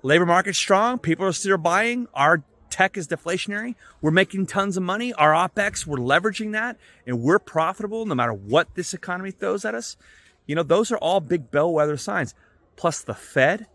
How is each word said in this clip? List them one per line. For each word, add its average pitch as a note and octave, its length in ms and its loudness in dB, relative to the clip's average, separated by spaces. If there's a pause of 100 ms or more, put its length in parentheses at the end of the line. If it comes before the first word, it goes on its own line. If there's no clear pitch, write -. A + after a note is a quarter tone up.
labor E3 240 4
market's F#3 320 2
strong, A3+ 400 2
people E3 280 -2
are F#3 60 0
still G3 240 0
buying, A3 580 0
our D3 300 4 (260)
tech F#3+ 260 0
is E3+ 120 -8
deflationary, G3+ 680 -6 (260)
we're D3+ 100 2
making F#3+ 360 2
tons G3 300 -2
of F#3+ 60 -2
money, G#3+ 320 -4
our D3+ 180 4
opex, F#3+ 540 -2
we're C#3+ 100 -4
leveraging F#3 560 0
that, A3+ 240 -6 (300)
and B2 140 -2
we're D#3+ 180 4
profitable G3+ 680 -4
no E3+ 80 -2
matter A#2+ 180 0
what G#2 420 0
this F3+ 180 -8
economy F#3 380 -10
throws G3 340 -4
at G#3+ 100 -4
us"? A#3 220 -10 (500)
You D3 80 -4
know, E3+ 80 0
those F3+ 300 2
are A3 60 -2
all F3+ 220 0
big D3+ 300 -4
bellwether D3+ 460 2
signs. F3+ 380 -4 (420)
Plus - 240 -2
the G#2+ 140 -8
Fed E3+ 600 0